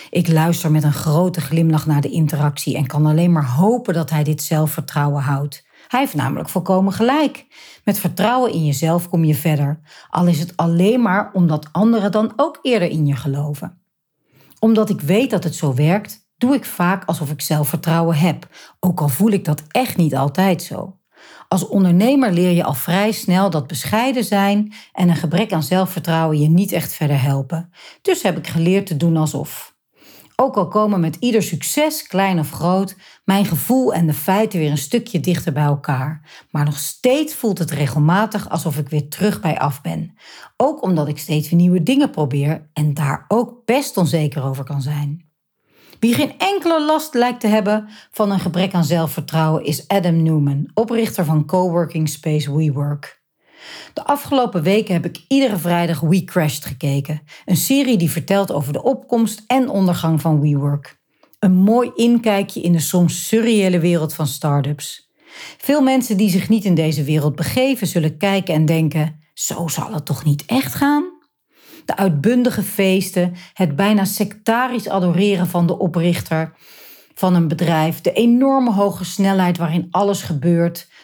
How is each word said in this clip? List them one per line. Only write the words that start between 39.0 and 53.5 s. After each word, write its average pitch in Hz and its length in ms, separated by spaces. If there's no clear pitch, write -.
terug - 320
bij - 180
af 139 220
ben. 165 340
Ook 302 260
omdat 156 260
ik 147 100
steeds 151 320
weer 170 80
nieuwe 180 240
dingen 277 280
probeer 143 640
en 151 220
daar 147 340
ook 233 360
best 277 320
onzeker 151 480
over 135 200
kan 143 180
zijn. 147 500
Wie 233 100
geen 277 240
enkele 339 460
last 311 300
lijkt 240 260
te 226 60
hebben 214 420
van 208 200
een 196 100
gebrek 180 340
aan 175 100
zelfvertrouwen 156 800
is - 240
Adam 170 340
Newman, 147 520
oprichter 226 500
van 151 220
coworking 170 640
space 147 480
WeWork. 147 640